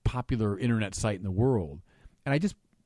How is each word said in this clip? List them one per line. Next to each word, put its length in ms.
popular 540
internet 380
site 220
in 60
the 80
world. 500
And 80
I 60
just, 160